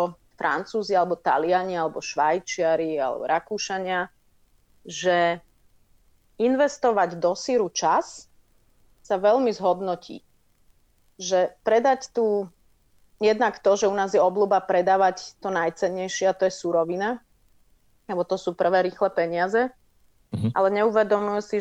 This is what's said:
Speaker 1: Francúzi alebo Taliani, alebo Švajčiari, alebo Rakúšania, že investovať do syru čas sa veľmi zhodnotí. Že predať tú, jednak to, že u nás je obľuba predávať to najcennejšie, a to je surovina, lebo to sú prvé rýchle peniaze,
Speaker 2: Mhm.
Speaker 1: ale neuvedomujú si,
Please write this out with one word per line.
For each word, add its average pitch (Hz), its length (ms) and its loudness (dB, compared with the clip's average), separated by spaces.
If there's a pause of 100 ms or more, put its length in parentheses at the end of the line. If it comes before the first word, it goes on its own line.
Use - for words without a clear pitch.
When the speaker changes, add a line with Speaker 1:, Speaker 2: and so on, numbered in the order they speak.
(360)
Speaker 1:
Francúzi 196 560 -4
alebo 180 240 2
Taliani, 180 580 0
alebo 160 300 -4
Švajčiari, 160 960 -2
alebo 120 240 -4
Rakúšania, 185 880 -4 (720)
že 170 560 0 (960)
investovať 233 800 0
do 175 160 0
syru 214 400 -2
čas - 560 -2 (720)
sa - 160 -4
veľmi 220 400 4
zhodnotí. 180 640 -4 (960)
Že 185 480 0
predať 240 480 2
tú, 208 400 0 (640)
jednak 214 480 0
to, 196 160 6
že 214 80 2
u 196 80 0
nás 190 160 -2
je 202 80 4
obľuba 196 400 2
predávať 185 800 0
to 202 80 -8
najcennejšie, 185 800 -2
a 185 80 0
to 190 80 0
je 185 80 2
surovina, 175 720 -2 (800)
lebo 180 240 -4
to 190 80 0
sú 180 160 -4
prvé 185 320 2
rýchle 185 240 -2
peniaze, 185 640 0 (640)
Speaker 2:
Mhm. 110 180 -2
Speaker 1:
ale 190 220 2
neuvedomujú 208 640 0
si, 208 200 -6